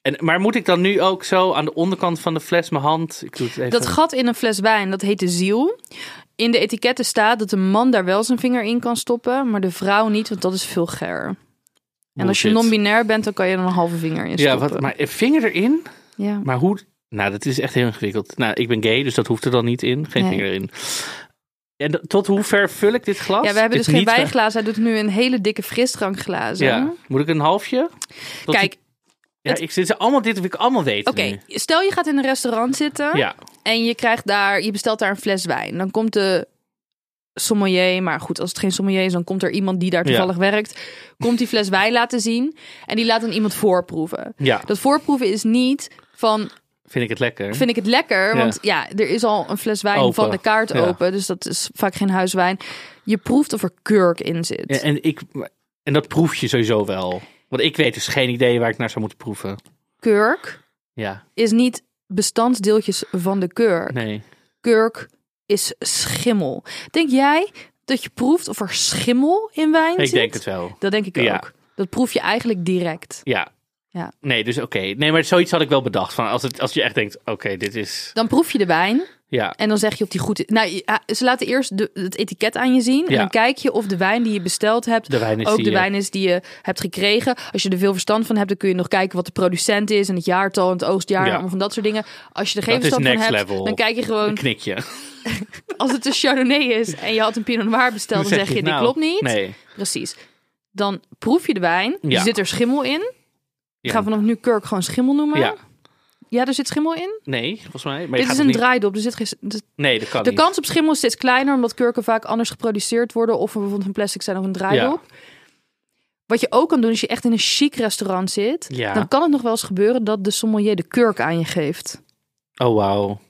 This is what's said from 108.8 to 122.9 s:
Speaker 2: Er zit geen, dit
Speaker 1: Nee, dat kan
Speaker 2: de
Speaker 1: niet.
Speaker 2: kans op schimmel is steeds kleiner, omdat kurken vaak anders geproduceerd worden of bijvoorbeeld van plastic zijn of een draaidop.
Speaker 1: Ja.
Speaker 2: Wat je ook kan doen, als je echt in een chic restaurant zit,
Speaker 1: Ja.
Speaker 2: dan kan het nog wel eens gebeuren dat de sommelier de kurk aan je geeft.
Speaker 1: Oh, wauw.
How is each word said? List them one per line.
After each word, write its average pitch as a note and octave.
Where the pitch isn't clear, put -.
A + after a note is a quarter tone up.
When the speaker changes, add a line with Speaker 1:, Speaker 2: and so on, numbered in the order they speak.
Speaker 2:
Er G#3+
zit A#3
geen, A3
dit G#3
Speaker 1:
Nee, C3
dat G#2
kan A#2
Speaker 2:
de B3
Speaker 1:
niet. G#3
Speaker 2:
kans F4+
op D#4
schimmel D#4
is C#4+
steeds A#3
kleiner, C4
omdat A#3+
kurken A#3
vaak A3
anders A3+
geproduceerd A3+
worden A3+
of G3
bijvoorbeeld G3+
van G3
plastic G3+
zijn F#3+
of F#3+
een F#3+
draaidop. G3+
Speaker 1:
Ja. -
Speaker 2:
Wat A#3
je -
ook C#4
kan C#4
doen, A3+
als A3+
je -
echt -
in A#3
een A3+
chic -
restaurant F#3+
zit, A#3
Speaker 1:
Ja. A#2+
Speaker 2:
dan -
kan C#4
het E4+
nog C4+
wel A#3
eens A3+
gebeuren G#3+
dat G#3
de G#3
sommelier G#3+
de E3+
kurk A#3
aan D#3+
je D#3+
geeft. -
Speaker 1:
Oh, A#2+
wauw. G2+